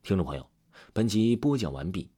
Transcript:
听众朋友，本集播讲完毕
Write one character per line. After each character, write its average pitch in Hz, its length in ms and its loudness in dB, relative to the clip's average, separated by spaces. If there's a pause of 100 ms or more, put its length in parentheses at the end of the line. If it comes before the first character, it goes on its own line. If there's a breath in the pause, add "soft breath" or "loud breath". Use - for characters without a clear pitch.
听 101 140 0
众 90 80 2
朋 71 120 -6
友， 65 140 -12 (420 loud breath)
本 110 140 0
集 110 300 4
播 143 200 2
讲 92 160 -2
完 71 200 -6
毕 - 260 -8